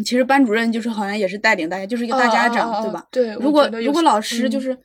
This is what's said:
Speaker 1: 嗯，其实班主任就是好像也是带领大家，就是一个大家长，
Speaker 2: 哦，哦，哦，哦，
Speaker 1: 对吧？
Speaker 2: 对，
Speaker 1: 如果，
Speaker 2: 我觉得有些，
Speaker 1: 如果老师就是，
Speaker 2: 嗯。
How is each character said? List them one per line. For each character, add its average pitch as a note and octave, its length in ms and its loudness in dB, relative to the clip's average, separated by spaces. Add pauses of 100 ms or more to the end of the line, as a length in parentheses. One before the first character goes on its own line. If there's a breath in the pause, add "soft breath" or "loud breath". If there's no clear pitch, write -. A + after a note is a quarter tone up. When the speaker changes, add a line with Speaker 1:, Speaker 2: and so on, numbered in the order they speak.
Speaker 1:
嗯， - 20 -4
其 A3+ 140 -2
实 B3+ 80 4
班 C4+ 180 4
主 A#3 80 4
任 A3+ 220 0
就 A3+ 80 -2
是 A3 80 -4
好 G#3 160 -4
像 G3+ 120 -4
也 G3+ 120 0
是 G3 80 -6
带 G#3+ 180 2
领 G3 140 -4
大 F#3 100 -4
家， F#3+ 60 -8
就 G#3 100 -6
是 A#3+ 120 -4
一 A3 40 -4
个 C4 80 0
大 B3 100 4
家 A#3 200 4
长， A3+ 240 -2
Speaker 2:
哦， - 0 -
哦， G3+ 40 -4
哦， G#3+ 40 -2
哦， - 20 -4
Speaker 1:
对 G#3+ 100 -4
吧？ E3+ 200 -10
Speaker 2:
对， A#3+ 220 0
Speaker 1:
如 C4+ 180 0
果， D4 80 4
Speaker 2:
我 C#4 60 6
觉 G#3+ 60 -4
得 A3+ 100 -6
有 - 0 -
些， A#3 40 -2
Speaker 1:
如 C#4+ 60 0
果 E4 100 0
老 B3 160 4
师 A#3+ 300 -4
就 C4+ 100 -2
是， C4 140 -4
Speaker 2:
嗯。 B3+ 120 -8